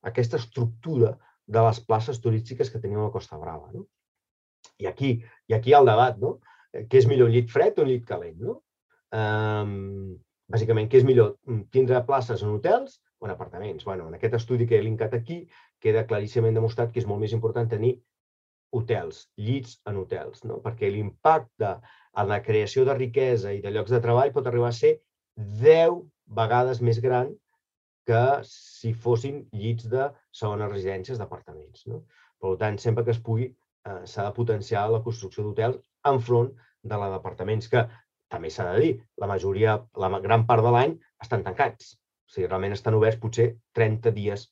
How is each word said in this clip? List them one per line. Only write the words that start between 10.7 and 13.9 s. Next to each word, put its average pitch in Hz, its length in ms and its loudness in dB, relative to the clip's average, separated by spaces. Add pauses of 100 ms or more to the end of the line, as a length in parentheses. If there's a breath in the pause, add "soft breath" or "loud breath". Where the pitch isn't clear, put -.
què 131 100 10
és 127 60 4
millor, 120 280 4 (120)
mm, 113 260 -6
tindre 127 340 4
places 117 380 -2
en 107 100 -2
hotels 254 440 0 (200)
o 107 80 -10
en 95 60 -8
apartaments? 90 520 -12
Bueno, 92 220 -8